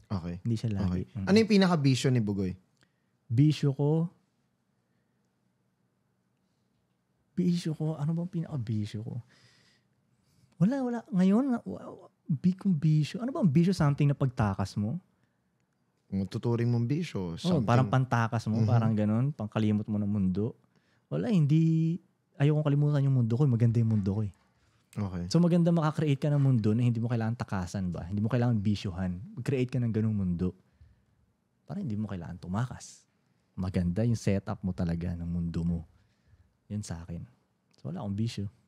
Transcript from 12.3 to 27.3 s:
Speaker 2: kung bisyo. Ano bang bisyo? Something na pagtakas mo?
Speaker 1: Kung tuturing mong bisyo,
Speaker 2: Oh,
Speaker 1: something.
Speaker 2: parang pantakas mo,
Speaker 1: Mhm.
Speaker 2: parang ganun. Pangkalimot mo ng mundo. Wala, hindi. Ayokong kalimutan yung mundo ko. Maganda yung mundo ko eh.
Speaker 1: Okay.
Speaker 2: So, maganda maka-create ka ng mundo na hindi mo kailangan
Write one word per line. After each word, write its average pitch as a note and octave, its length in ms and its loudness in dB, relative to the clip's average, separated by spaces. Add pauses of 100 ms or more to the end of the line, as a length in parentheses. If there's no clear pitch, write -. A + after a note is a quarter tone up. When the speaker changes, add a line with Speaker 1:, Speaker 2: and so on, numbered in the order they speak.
Speaker 2:
kung F#3 240 0
bisyo. D3+ 420 0
Ano B3 140 -4
bang C4 160 2
bisyo? E3+ 240 4
Something C#3+ 400 2
na - 40 -4
pagtakas G#2 600 -2
mo? A2 240 -4 (1040)
Speaker 1:
Kung F#2+ 240 -4
tuturing A#2+ 400 0
mong A#2 160 2
bisyo, A#2 480 -4
Speaker 2:
Oh, - 20 -8
Speaker 1:
something. D#3+ 300 0
Speaker 2:
parang A#2+ 240 4
pantakas A#2+ 560 0
mo, A2 160 0
Speaker 1:
Mhm. A2 80 4
Speaker 2:
parang A2+ 240 4
ganun. G#2+ 400 2
Pangkalimot G#2+ 560 -2
mo G#2+ 80 -2
ng G#2 100 -2
mundo. G2+ 460 0 (560)
Wala, F#3 240 -2
hindi. D#3+ 640 4 (400)
Ayokong D3+ 260 4
kalimutan D3 380 2
yung C#3 160 2
mundo A#2 160 2
ko. C#3+ 160 4
Maganda A#2 320 4
yung A2+ 160 2
mundo G2 160 0
ko G#2+ 80 -2
eh. G2+ 120 -6 (600)
Speaker 1:
Okay. F2+ 320 -6
Speaker 2:
So, E3 160 2
maganda E3+ 320 4
maka-create D#3 480 0
ka D#3 80 0
ng D3 100 2
mundo B2+ 300 4
na A#2+ 160 2
hindi A#2 160 0
mo A#2 80 -2
kailangan A2+ 260 -2